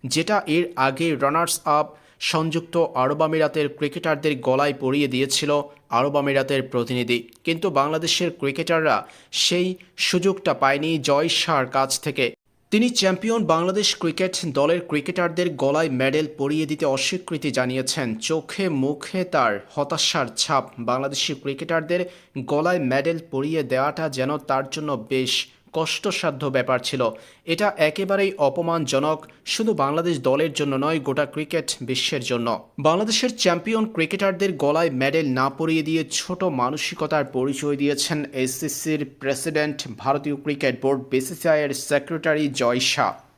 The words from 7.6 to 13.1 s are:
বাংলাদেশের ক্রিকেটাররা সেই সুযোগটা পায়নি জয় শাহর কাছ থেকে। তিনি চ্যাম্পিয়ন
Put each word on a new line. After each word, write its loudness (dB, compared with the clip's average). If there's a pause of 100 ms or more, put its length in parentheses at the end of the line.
বাংলাদেশের 0
ক্রিকেটাররা 2 (440)
সেই 2 (320)
সুযোগটা 2
পায়নি 2
জয় 2
শাহর 2
কাছ 2 (100)
থেকে। 0 (460)
তিনি 4 (120)
চ্যাম্পিয়ন 2